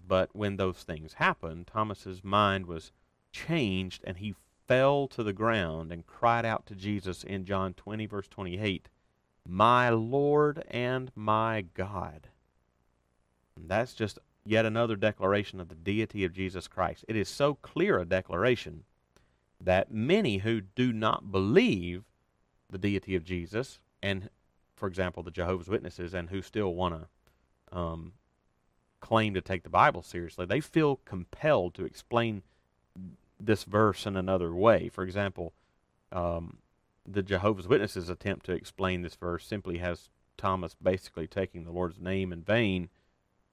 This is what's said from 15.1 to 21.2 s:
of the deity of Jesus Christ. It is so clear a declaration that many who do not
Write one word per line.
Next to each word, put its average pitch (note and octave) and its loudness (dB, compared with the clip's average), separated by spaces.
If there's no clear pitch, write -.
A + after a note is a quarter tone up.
of E2+ -12
the E2+ -18
deity G2+ -2
of E2+ 0
Jesus F#2 -6
Christ. E2 -4
It A2 -2
is G2+ -2
so C#3+ 0
clear D#3+ 0
a F2+ -2
declaration F2+ 0
that F#2 4
many A#2+ 2
who A2 0
do B2 0
not A2 0